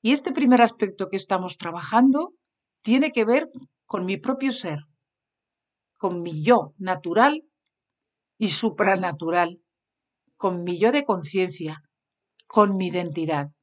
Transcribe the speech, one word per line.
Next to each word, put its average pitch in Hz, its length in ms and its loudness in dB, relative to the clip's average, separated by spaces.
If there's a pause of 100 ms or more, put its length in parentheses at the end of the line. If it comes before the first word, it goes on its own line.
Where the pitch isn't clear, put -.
Y 220 100 2
este 285 200 0
primer 247 300 6
aspecto 196 480 0
que 190 80 -6
estamos 185 400 -6
trabajando 247 760 2 (480)
tiene 262 300 2
que 220 140 0
ver 277 240 2 (360)
con 185 200 -6
mi 190 120 -4
propio 262 340 -4
ser, 151 280 -8 (1160)
con 180 240 -4
mi 160 220 -8
yo 220 340 2
natural 196 680 0 (960)
y 208 120 -2
supranatural, 175 1120 -2 (760)
con 180 280 -4
mi 180 140 -4
yo 214 140 2
de 285 140 -2
conciencia, 165 760 -4 (680)
con 202 280 4
mi 185 120 -2
identidad. 160 640 -4 (120)